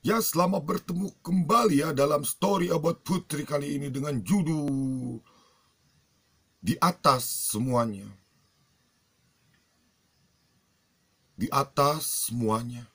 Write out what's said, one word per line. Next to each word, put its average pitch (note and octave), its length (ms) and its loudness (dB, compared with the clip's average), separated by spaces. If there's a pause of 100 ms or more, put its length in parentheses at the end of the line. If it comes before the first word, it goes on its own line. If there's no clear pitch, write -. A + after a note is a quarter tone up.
Ya, A3 160 2
selamat F3 480 0
bertemu F#3 560 -4
kembali F#3 560 4
ya - 160 -2
dalam C#3+ 320 2
Story F#3 400 0
About E3 400 0
Putri D3+ 400 -4
kali C#3+ 320 -2
ini C#3+ 80 -6
dengan C#3 320 -4
judul C3+ 960 0 (1400)
Di - 160 0
Atas D3 480 2 (240)
Semuanya. A#2 560 0 (3250)
Di - 80 -2
atas C#3+ 800 0
semuanya. A#2+ 560 -2 (100)